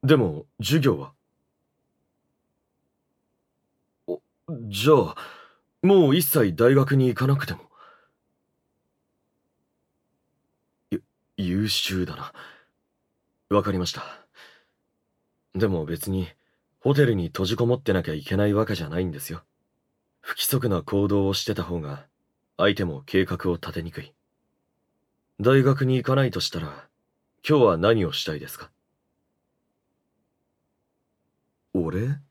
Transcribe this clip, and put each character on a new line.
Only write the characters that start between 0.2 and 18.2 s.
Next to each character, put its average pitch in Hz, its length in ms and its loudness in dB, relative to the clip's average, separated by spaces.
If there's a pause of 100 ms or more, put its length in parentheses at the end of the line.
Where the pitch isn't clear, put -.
授 135 200 0
業 123 180 2
は？ 69 140 -14 (3000)
お、 87 140 -8 (480)
じ 101 200 -2
ゃ 156 60 8
あ、 104 220 2 (680)
も 180 280 6
う 139 60 6
一 180 60 2
切 110 320 2
大 120 200 6
学 139 220 4
に 131 120 4
行 120 80 -2
か 131 100 0
な 139 100 2
く 139 80 -4
て - 100 -6
も。 - 60 -18 (3250)
ゆ-、 - 120 -6 (340)
優 98 320 -2
秀 92 380 -4
だ - 100 -12
な。 - 160 -14 (1160)
わ 101 140 2
か 98 100 -4
り 92 60 -2
ま 87 80 -4
し - 60 -8
た。 - 100 -12 (1500)
で 98 120 0
も 87 180 -2
別 82 260 -8
に、 92 180 -4 (520)
ホ 139 140 2
テ 143 120 4
ル 120 80 2
に 90 120 -2
閉 95 180 -4
じ 92 120 -4
こ 120 100 0
も 120 80 2
っ 127 80 -10
て 104 100 -2
な 92 100 2
き - 80 -6
ゃ 78 40 -4
い 76 80 -8